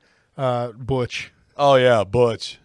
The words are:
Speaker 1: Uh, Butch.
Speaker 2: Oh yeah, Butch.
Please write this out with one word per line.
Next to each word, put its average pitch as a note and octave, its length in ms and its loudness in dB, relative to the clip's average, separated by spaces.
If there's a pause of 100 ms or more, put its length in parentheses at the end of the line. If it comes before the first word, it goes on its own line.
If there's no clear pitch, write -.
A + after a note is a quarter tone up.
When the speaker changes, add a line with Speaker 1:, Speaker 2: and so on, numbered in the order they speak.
(380)
Speaker 1:
Uh, B2 360 -6
Butch. B2 600 -8 (240)
Speaker 2:
Oh C#3+ 180 4
yeah, B2 280 4
Butch. A2+ 600 -2